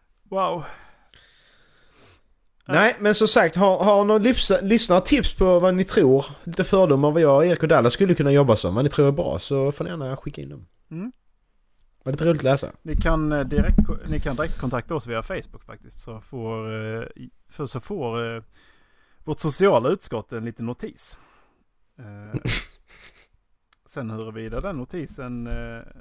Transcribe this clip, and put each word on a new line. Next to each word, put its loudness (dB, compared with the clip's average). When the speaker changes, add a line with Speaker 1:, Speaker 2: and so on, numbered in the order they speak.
Speaker 1:
Wow. -4
Speaker 2:
Nej, 4
men 4
som 4
sagt, 4
har, 4
har 6
någon 2
lypsa-, 2
lyssnare 4
tips 0
på 6
vad 2
ni 0
tror? 4
Lite -4
fördomar 4
vad 2
jag 6
och 4
Erik 0
och 0
Dallas 6
skulle 4
kunna 2
jobba 6
som, -2
vad 0
ni 0
tror 4
är 2
bra, -2
så -2
får -8
ni -10
gärna -8
skicka -12
in -12
dem. -18
Speaker 1:
Mm. -12
Speaker 2:
Var -4
lite -4
roligt 2
att -4
läsa. 0
Speaker 1:
Ni -4
kan, 0
eh, -2
direkt 2
ko-, -2
ni -2
kan -4
direkt -4
kontakta -6
oss -6
via -6
Facebook -12
faktiskt, -20
så -16
får, -10
eh, -8
i-, -18
för -10
så -8
får, -6
eh, -14
vårt -8
sociala 0
utskott -6
en -10
liten -10
notis. -12
Eh, -12
<laughs> -20
sen -10
huruvida -10
den -8
notisen, -12
eh, -8